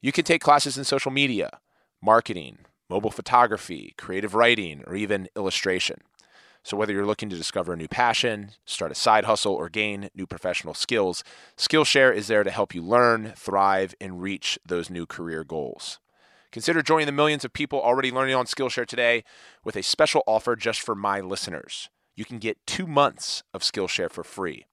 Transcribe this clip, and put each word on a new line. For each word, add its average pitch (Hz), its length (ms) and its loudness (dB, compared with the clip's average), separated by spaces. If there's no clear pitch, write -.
You 135 100 0
can 170 120 2
take 165 180 2
classes 143 360 4
in 139 80 -8
social 135 260 -2
media, 131 480 -2
marketing, 95 580 2
mobile 101 220 -2
photography, 101 880 0
creative 98 380 -6
writing, 107 520 2
or 90 80 -8
even 101 400 -2
illustration. 95 640 -2
So - 140 -6
whether 104 160 0
you're 101 120 -2
looking 107 240 -4
to 92 60 -8
discover 87 380 -6
a 85 40 -6
new 80 120 -10
passion, 110 640 -2
start - 280 -6
a - 20 -10
side 110 300 4
hustle, 104 280 2
or 80 140 -4
gain 101 480 -6
new 92 100 -8
professional 90 480 -6
skills, 98 520 -2
Skillshare 135 580 4
is 101 120 -6
there 104 180 4
to 95 60 -2
help 98 220 -2
you 87 80 -6
learn, 113 540 4
thrive, 98 640 0
and 92 220 -12
reach 95 440 -4
those 87 240 -4
new 87 160 -8
career 82 380 -8
goals. 69 560 -8
Consider 160 320 0
joining 156 260 4
the 143 40 -2
millions 147 320 2
of 127 80 -6
people 147 300 -2
already 127 280 2
learning 131 260 2
on 127 100 2
Skillshare 123 400 -2
today 120 400 2
with 107 100 -6
a 98 80 -4
special - 420 2
offer 110 300 2
just 110 240 -2
for 113 160 -4
my 101 240 0
listeners. 92 680 -8
You 107 80 -10
can 117 160 -12
get 107 260 -6
two - 220 -6
months - 560 2
of - 100 -10
Skillshare 92 460 -2
for 87 140 -12
free. 82 500 -8